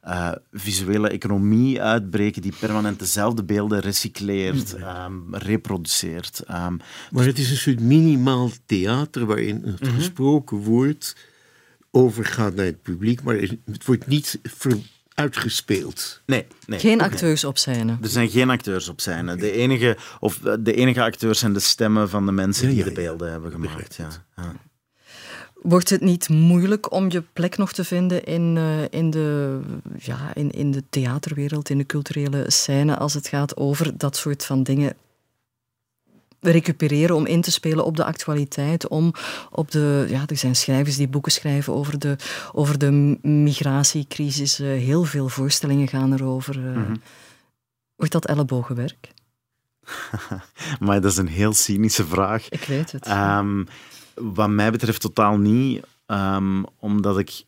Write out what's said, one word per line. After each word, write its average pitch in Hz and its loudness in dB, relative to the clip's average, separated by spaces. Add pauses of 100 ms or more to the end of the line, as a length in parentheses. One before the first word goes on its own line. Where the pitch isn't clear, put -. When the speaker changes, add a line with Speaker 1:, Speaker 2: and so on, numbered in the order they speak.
Speaker 1:
eh, 87 -4 (200)
visuele 101 -2
economie 104 2
uitbreken 104 0
die 98 -6
permanent 104 -2
dezelfde 104 -2
beelden 104 0
recycleert, 98 -2
Speaker 2:
Mhm. 92 -12
Speaker 1:
ehm, 90 -12
reproduceert. 92 -4
Ehm, 87 -6 (340)
Speaker 2:
Maar 127 4
het 131 2
is 131 0
een 131 0
soort 127 0
minimaal 131 4 (160)
theater 117 0
waarin 107 -2
het 92 -6
Speaker 1:
Mhm. 131 0
Speaker 2:
gesproken 143 0
woord 120 0 (760)
overgaat 113 4
naar 98 0
het 85 -4
publiek, 110 -2
maar 123 0 (300)
het - -10
wordt 123 2
niet 147 0
ver-, - -2 (360)
uitgespeeld. - -4
Speaker 1:
Nee, 131 0 (220)
nee. 104 -6
Speaker 3:
Geen 220 4
Speaker 1:
Oké. 156 2
Speaker 3:
acteurs 170 0
op 143 -2
scène. 117 0
Speaker 1:
Er 110 -4
zijn 117 2
geen 127 4
acteurs 95 0
op 85 -14
scène. 87 -4
De 101 -2
enige, 120 2 (220)
of, - -2
eh, 110 0
de 110 2
enige 123 4
acteurs 110 0
zijn 104 2
de 101 0
stemmen 107 2
van 98 -2
de 98 0
mensen 98 0
Speaker 2:
Ja, 127 2
Speaker 1:
die 123 2
Speaker 2:
ja, - -
Speaker 1:
de 90 -4
Speaker 2:
ja. 85 -4
Speaker 1:
beelden 82 -8
hebben 82 -10
Speaker 2:
Ik 80 -10
begrijp 78 -10
Speaker 1:
gemaakt. - -20 (400)
Ja. 90 -12
Speaker 2:
het. 85 -10
Speaker 1:
Ja. - -16 (1000)
Speaker 3:
Wordt 175 4
het 190 2
niet 180 2
moeilijk 175 6
om 190 2
je 170 -2 (100)
plek 175 -2
nog 196 0
te 185 -4
vinden 180 0
in, 170 2
eh, 156 0
in 165 2
de, 147 0 (400)
ja, 131 -8
in, 147 -2
in 143 -2
de 139 -2
theaterwereld, 143 -2
in 139 0
de 139 0
culturele 143 -4
scène, 143 2
als 147 -2
het 147 -6
gaat 143 -2
over 143 0
dat 143 -2
soort 143 -4
van 135 0
dingen 135 0 (1400)
recupereren, 160 4
om 156 2
in 170 2
te 170 0
spelen 156 0
op 160 -2
de 156 2
actualiteit, 147 -2
om 160 2 (380)
op 156 -2
de, 143 2
ja, 131 0
er 151 -4
zijn 127 2
schrijvers 139 2
die 139 0
boeken 139 -2
schrijven 143 0
over 143 -2
de, 143 -2 (380)
over 143 2
de 139 4
m-, 147 4
migratiecrisis. 143 0
Eh, 139 -4
heel 135 2
veel 139 -2
voorstellingen 139 0
gaan 135 0
erover. 131 -4
Eh, 131 -6 (140)
Speaker 1:
Mhm. 110 -2 (1000)
Speaker 3:
wordt - -2
dat 165 0
ellebogenwerk? 131 -4 (720)
Speaker 1:
<laughs> - -10
Maar 101 4
dat 98 4
is 90 0
een 95 0
heel 101 2
cynische 104 2
vraag. 95 -2
Speaker 3:
Ik - -8
weet 143 -4
het. 131 -12
Speaker 1:
Ehm, 101 0 (500)
wat 107 -2
mij 104 4
betreft 113 -2
totaal 104 2
niet, 117 2 (220)
ehm, 98 0 (160)
omdat 104 0
ik - -6